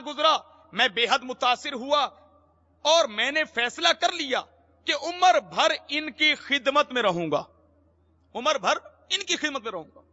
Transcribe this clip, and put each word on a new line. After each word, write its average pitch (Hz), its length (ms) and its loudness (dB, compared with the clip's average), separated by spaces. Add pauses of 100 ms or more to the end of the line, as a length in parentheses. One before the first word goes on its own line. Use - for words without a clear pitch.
گزرا۔ 302 300 2 (340)
میں 226 160 0
بے 233 240 0
حد 262 100 4
متاثر 254 520 -2
ہوا 277 300 0 (760)
اور 311 240 4
میں 226 260 -2
نے 311 120 0
فیصلہ 247 440 -2 (140)
کر 349 100 2
لیا 269 300 -4 (440)
کہ 330 80 0
عمر 339 460 2
بھر 214 320 0 (160)
ان 302 240 -6
کی 302 240 2
خدمت 277 560 0
میں 254 100 -2
رہوں 170 300 0
گا، 151 120 0 (920)
عمر 269 200 0
بھر 226 220 0 (320)
ان 381 160 -6
کی 349 100 -2
خدمت 277 280 -6
میں 220 80 -8
رہوں 165 240 -12
گا۔ - 60 -20 (120)